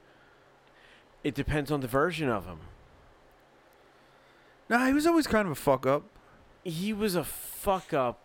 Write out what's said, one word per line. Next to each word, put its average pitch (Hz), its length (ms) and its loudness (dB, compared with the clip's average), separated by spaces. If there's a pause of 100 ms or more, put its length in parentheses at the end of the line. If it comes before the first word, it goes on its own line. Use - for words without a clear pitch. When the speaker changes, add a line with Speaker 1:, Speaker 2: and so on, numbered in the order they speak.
(1200)
Speaker 1:
It 147 120 -4
depends 139 360 -2
on 147 100 0
the 131 80 -6
version 151 420 0
of 98 160 -2
him. 85 140 -14 (2000)
Speaker 2:
Nah, 240 180 4
he 262 60 4
was 294 140 4
always 330 200 4
kind 214 200 2
of 165 60 -2
a - 40 -2
fuck 131 300 2
up. 143 180 2 (600)
Speaker 1:
He 180 280 -4
was 208 220 -2
a 165 100 0
fuck - 680 -4
up, 127 300 0